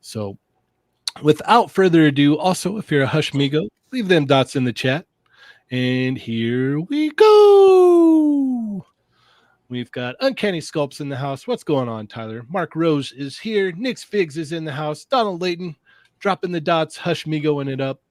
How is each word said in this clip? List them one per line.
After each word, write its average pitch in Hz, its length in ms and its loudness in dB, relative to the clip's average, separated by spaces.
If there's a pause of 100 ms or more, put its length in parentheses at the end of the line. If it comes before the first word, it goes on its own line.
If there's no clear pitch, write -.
So, 101 380 -10 (840)
without 180 480 4
further 170 360 4
ado, 143 320 4
also, 185 400 -2
if - 120 -10
you're 143 120 2
a 135 40 2
Hush 151 260 -2
Migo, 143 360 -2 (240)
leave 240 160 -6
them 165 180 2
dots 135 300 2
in 131 80 -2
the 123 80 -2
chat. 135 340 -4 (640)
And 127 480 -2
here 123 640 -4
we 294 300 -4
go. 339 1700 4 (840)
We've 123 240 -10
got 123 260 -8
Uncanny 214 420 -2
Sculpts 143 400 -6
in 147 80 -10
the 139 80 -8
house. 139 300 -8
What's - 160 -6
going 135 260 -2
on, 110 200 -8
Tyler? 113 400 -12
Mark 170 260 -6
Rose 160 380 -2
is 135 260 -14
here. 202 320 -4
Nix 214 320 -8
Figs 170 340 -4
is 156 140 -8
in 165 140 -8
the 156 80 -8
house. 151 320 -8
Donald 208 360 -2
Layton 175 360 -6 (420)
dropping 190 320 -2
the 175 100 -4
dots, 160 360 -2
Hush - 280 -4
Migoing 147 480 -2
it 135 80 -6
up. 135 200 -6 (100)